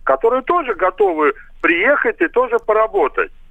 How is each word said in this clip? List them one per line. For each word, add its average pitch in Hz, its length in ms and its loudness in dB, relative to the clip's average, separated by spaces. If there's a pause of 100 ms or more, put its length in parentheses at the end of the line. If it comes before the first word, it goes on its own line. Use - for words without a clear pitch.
которые 226 380 0
тоже 311 320 -2
готовы 175 600 0 (280)
приехать 220 600 0
и 165 60 0
тоже 233 320 0
поработать. 214 720 -2 (200)